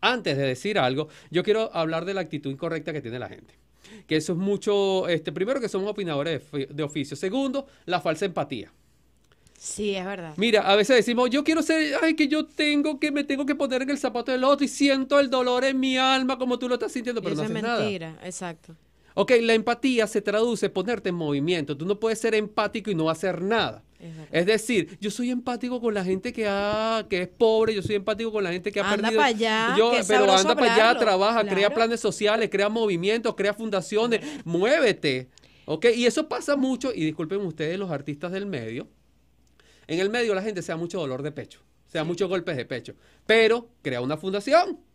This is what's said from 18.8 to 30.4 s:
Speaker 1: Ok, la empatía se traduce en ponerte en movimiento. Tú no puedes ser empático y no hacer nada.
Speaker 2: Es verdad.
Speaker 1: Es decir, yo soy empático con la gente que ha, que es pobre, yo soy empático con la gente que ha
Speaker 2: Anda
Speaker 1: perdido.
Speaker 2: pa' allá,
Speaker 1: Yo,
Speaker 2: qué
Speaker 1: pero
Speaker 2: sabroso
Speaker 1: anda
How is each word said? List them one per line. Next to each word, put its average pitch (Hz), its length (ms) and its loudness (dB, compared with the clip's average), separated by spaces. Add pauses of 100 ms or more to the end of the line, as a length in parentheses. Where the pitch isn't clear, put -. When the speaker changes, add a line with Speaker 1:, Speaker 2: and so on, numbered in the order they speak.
Speaker 1:
Ok, 202 160 2 (100)
la 226 140 4
empatía 233 500 2
se 208 160 0
traduce 214 460 0
en 190 60 -2
ponerte 202 360 -2
en 180 60 -2
movimiento. 151 600 0
Tú 156 120 -8
no 202 120 -2
puedes 226 200 0
ser 226 160 0
empático 214 560 -2
y 196 40 0
no 160 140 2
hacer 170 320 -2
nada. 185 420 -2 (160)
Speaker 2:
Es 165 160 -16
verdad. 156 160 -18
Speaker 1:
Es 165 140 2
decir, 214 560 0
yo 208 80 -4
soy 240 220 -4
empático 247 500 -4
con 226 140 -2
la 196 100 -2
gente 190 260 -2
que 226 160 -4
ha, 214 640 -2
que 180 140 0
es 180 40 -6
pobre, 220 460 2
yo 202 80 -2
soy 208 140 -2
empático 214 360 -2
con 208 120 0
la 175 80 -2
gente 180 200 -4
que 202 80 -4
ha 196 120 0
Speaker 2:
Anda 214 180 0
Speaker 1:
perdido. 220 120 2
Speaker 2:
pa' 220 40 6
allá, 220 500 2
Speaker 1:
Yo, 220 140 6
Speaker 2:
qué 240 180 2
Speaker 1:
pero 214 200 4
Speaker 2:
sabroso 190 100 6
Speaker 1:
anda 190 180 4